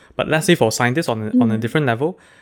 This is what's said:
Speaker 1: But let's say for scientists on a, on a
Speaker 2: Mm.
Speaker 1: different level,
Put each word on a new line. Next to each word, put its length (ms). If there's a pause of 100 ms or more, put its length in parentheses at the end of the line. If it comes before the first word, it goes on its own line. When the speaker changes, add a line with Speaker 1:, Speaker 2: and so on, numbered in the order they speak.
(160)
Speaker 1:
But 120
let's 180
say 100
for 160
scientists 360
on 140
a, 80 (100)
on 120
a 40
Speaker 2:
Mm. 40
Speaker 1:
different 260
level, 320 (240)